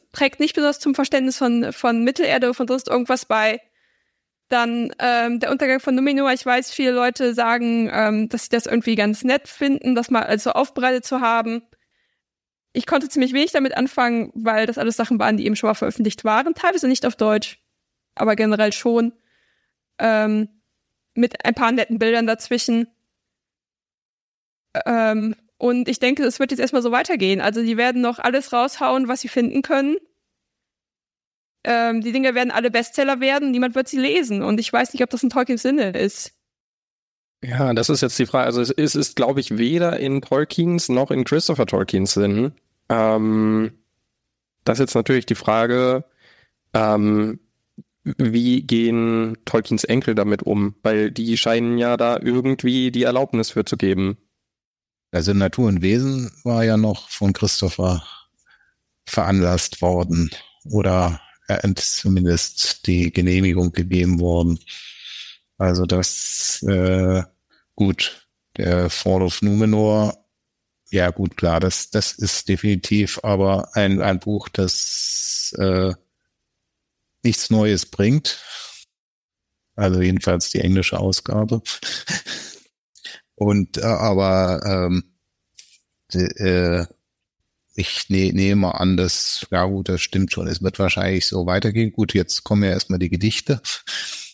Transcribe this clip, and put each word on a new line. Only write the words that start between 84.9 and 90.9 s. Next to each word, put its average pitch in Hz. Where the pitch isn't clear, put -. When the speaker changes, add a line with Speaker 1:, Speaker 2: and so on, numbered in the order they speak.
Speaker 3:
de-, 92
äh, 90
ich -
ne-, 95
nehme 98
an, 92
dass, -
ja 90
gut, 95
das 90
stimmt 98
schon, 87
es 85
wird 92
wahrscheinlich 92